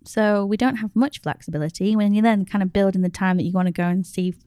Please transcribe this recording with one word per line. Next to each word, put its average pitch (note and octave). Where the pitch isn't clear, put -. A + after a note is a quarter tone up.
So G#3
we G3+
don't B3
have G#3+
much C4+
flexibility D#3+
when G#3
you G#3
then A3
kind G3+
of F#3
build G3
in F#3
the F3+
time F#3
that D3+
you F3
wanna F3+
go F3
and F3+
see F3+